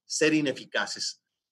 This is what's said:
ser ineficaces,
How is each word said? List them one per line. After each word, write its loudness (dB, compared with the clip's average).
ser 2
ineficaces, -2